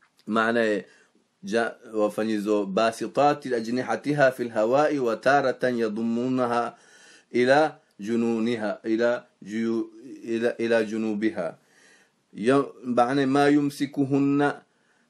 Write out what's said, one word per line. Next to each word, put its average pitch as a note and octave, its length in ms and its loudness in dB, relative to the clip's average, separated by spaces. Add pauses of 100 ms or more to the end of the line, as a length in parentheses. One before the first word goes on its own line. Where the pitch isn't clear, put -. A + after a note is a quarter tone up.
(260)
maana A2+ 340 0
ye, G#2+ 260 0 (560)
ja-, A2+ 320 -2 (200)
wafanyizo G#2+ 720 0
basitati A#2 880 0
ajnihatiha B2 800 0
fil A#2+ 160 -6
hawai C3 500 2
wa A#2 180 0
taratan B2+ 640 0
yadummunaha A#2 1000 -2 (540)
ila C#3 460 4 (240)
jununiha, A2+ 840 -2
ila A#2 400 0 (180)
juyu-, A2+ 480 -4 (340)
ila, A#2 320 -2
ila A2+ 280 2
junubiha. G#2 720 -4 (760)
Ya-, C3+ 300 2 (200)
maana B2 420 2
ma C#3+ 220 4
yumsikuhunna, C#3+ 1120 0 (500)